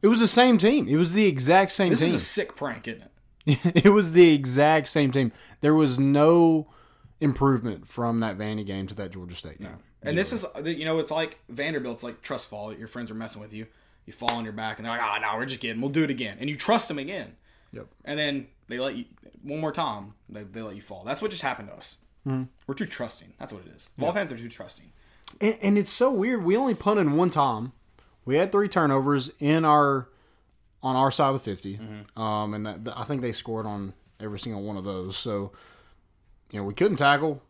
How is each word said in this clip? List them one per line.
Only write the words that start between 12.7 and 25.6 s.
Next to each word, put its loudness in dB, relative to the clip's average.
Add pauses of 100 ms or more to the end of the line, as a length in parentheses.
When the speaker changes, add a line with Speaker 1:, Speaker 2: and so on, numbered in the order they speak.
Speaker 2:
Your -16
friends -12
are -12
messing -12
with -20
you. -14 (400)
You -20
fall -4
on -4
your -10
back." -8
And -12
they're -6
like, -4
"Ah, -2
no, -4
we're -6
just -12
kidding. -6
We'll -4
do 0
it -4
again." -6
And -8
you -8
trust 0
them -8
again. -12 (360)
Speaker 1:
Yep. -16 (180)
Speaker 2:
And -8
then -4 (220)
they -8
let -4
you, -10 (380)
one -8
more -4
time, -6 (140)
they, -16
they -14
let -12
you -16
fall. -18
That's -6
what -6
just -10
happened -6
to -18
us. -16 (300)
Speaker 1:
Mm-hmm. -4 (220)
Speaker 2:
We're -8
too -6
trusting. -12
That's -14
what -18
it -20
is. -20
Vol -2
Speaker 1:
Yep. -2
Speaker 2:
fans -4
are -12
too -14
trusting. -18 (480)
Speaker 1:
And, 0